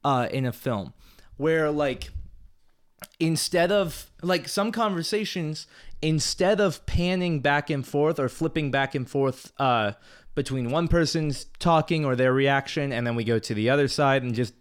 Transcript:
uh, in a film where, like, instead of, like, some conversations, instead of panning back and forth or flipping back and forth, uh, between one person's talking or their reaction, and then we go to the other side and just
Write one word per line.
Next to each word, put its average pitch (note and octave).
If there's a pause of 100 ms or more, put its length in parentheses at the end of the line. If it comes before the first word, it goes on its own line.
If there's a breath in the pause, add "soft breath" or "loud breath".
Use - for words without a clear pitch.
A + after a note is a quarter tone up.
uh, C3
in C3
a B2
film G2+ (440 soft breath)
where, D#3
like, D3 (1080)
instead E3
of, G3 (100)
like, F3
some G#3
conversations, F#3+ (380 loud breath)
instead F3+
of F#3+
panning F3
back C#3+
and C#3
forth D3+
or C3
flipping D#3+
back C3+
and C3
forth, C3+
uh, A#2 (420 loud breath)
between C3
one D#3+
person's D#3 (120)
talking D#3+
or B2+
their B2+
reaction, C#3
and A#2+
then A#2
we A#2
go A2+
to -
the G#2+
other C#3
side C3+
and B2
just A#2+